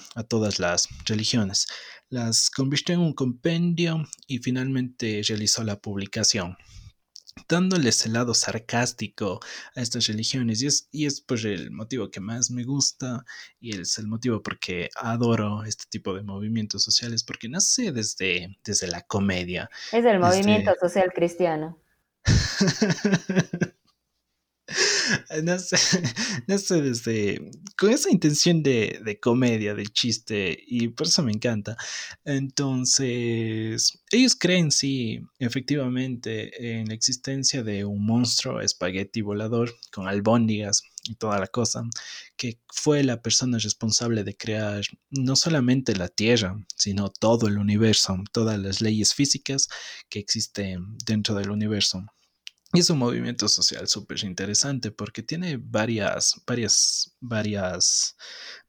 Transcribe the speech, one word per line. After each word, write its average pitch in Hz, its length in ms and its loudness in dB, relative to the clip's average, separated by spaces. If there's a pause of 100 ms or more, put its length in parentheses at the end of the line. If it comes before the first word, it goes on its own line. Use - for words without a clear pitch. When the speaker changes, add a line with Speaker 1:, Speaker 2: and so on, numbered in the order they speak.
(140)
Speaker 1:
a 117 80 -6
todas 107 380 0
las 87 260 0 (200)
religiones. 107 600 0 (420)
Las 117 420 0
convirtió 139 440 0
en 175 60 4
un 160 140 2
compendio 165 920 0 (240)
y 127 100 -2
finalmente 127 920 -2
realizó 107 360 0
la 101 160 -4
publicación, 98 760 -2 (920)
dándoles 175 580 2
el 113 60 -2
lado 120 200 0
sarcástico 110 1080 -2 (340)
a 127 80 -4
estas 117 240 -2
religiones. 113 560 -2
Y 139 60 0
es, - 240 0
y 151 140 -2
es, 135 140 -4
pues, 113 240 -4
el 82 280 -4
motivo 107 360 -8
que - 120 -12
más 113 320 -4
me 123 100 -4
gusta 127 600 -4 (340)
y 110 180 -8
es 85 220 -6
el 107 80 -8
motivo 113 340 -2
por - 200 -8
qué 87 340 -4
adoro 113 680 0
este 110 260 -8
tipo 98 240 -6
de 95 80 -8
movimientos 104 640 -4
sociales, 117 400 0
porque - 240 -12
nace 196 420 0
desde, 95 720 -2
desde 98 220 -2
la 87 160 -6
comedia. 98 680 -2 (220)
Speaker 2:
Es 233 140 2
el - 0 -
Speaker 1:
Desde 220 160 6
Speaker 2:
movimiento 196 600 4
social 180 320 2
cristiano. 170 680 0 (420)
Speaker 1:
<laughs> - 1500 2 (1700)
No 180 160 2
sé, 185 160 -2
<laughs> 175 720 0
no 196 100 4
sé, 185 240 2
desde, 113 680 0 (280)
con 202 120 6
esa 302 200 4
intención 165 520 6
de, 123 420 2
de 104 160 -4
comedia, 117 540 4
de 104 120 -4
chiste, 104 800 -2
y 117 220 0
por 147 180 -4
eso 170 160 2
me 123 100 2
encanta. 107 440 -2 (480)
Entonces, 120 1800 0 (100)
ellos 247 240 4
creen, 175 380 2
sí, 123 480 0 (180)
efectivamente, 123 1400 -4
en 110 80 -4
la 110 60 -4
existencia 135 680 -2
de 104 220 -2
un 101 200 -2
monstruo 117 560 2
espagueti 98 600 -2
volador 110 520 -2 (200)
con 92 160 -6
albóndigas 104 760 4 (220)
y 110 100 -10
toda 104 240 -2
la 92 80 -2
cosa, 117 380 -2 (520)
que 120 220 -6 (140)
fue 147 320 4
la 120 180 0
persona 120 360 2
responsable 110 640 0
de 98 120 -8
crear 104 460 -4 (280)
no 135 260 0
solamente 131 580 2
la 87 140 -2
Tierra, 107 500 2 (180)
sino 98 340 0
todo 113 360 4
el 101 120 4
universo, 104 580 4 (160)
todas 110 260 2
las 95 220 -2
leyes 110 340 2
físicas 139 540 0 (400)
que - 100 -8
existen 101 760 -6 (100)
dentro 107 300 0
del 98 140 -2
universo. 104 540 0 (680)
Y 175 80 6
es 175 100 4
un 156 80 4
movimiento 120 500 0
social - 380 0
súper - 380 -4
interesante 104 680 -2
porque 107 320 -10
tiene 165 340 -6
varias, 110 880 0
varias, - 760 0
varias, 101 960 0 (520)